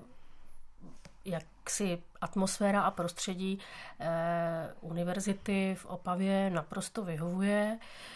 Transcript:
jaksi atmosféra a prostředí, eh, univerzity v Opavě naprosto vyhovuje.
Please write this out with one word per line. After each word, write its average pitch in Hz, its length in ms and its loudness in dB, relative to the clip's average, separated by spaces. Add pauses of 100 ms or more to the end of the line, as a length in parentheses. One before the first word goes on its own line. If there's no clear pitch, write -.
(1200)
jaksi 175 800 -2 (180)
atmosféra 196 640 4
a 185 80 6
prostředí, 185 680 0 (420)
eh, 165 680 0 (120)
univerzity 190 960 0
v - 80 -12
Opavě 190 640 2
naprosto 185 540 -2
vyhovuje. 196 720 2 (380)